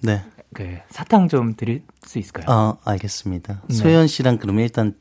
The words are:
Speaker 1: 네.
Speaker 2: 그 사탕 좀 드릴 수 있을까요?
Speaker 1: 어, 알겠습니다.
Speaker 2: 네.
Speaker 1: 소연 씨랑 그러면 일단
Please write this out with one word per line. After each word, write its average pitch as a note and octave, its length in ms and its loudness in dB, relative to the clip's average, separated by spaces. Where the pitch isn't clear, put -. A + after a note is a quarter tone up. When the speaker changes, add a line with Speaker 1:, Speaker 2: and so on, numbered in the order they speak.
Speaker 1:
네. G#2 180 0
Speaker 2:
그 F2+ 240 -12
사탕 - 400 2
좀 A#2 280 0
드릴 A#2+ 280 -6
수 - 140 -10
있을까요? - 280 -12
Speaker 1:
어, A2 360 2
알겠습니다. G2 840 -6
Speaker 2:
네. B2 80 -4
Speaker 1:
소연 D#3+ 320 4
씨랑 B2+ 320 0
그러면 G#2 240 -2
일단 A#2 380 -2